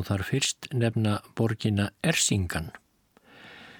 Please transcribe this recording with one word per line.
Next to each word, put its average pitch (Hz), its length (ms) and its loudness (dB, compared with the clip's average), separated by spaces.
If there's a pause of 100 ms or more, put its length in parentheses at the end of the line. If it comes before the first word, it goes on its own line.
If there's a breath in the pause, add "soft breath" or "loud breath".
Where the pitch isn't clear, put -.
þar 95 200 0
fyrst - 480 -2
nefna 113 480 2 (120)
borgina 107 680 0
Erzingan. 90 720 0 (1080 loud breath)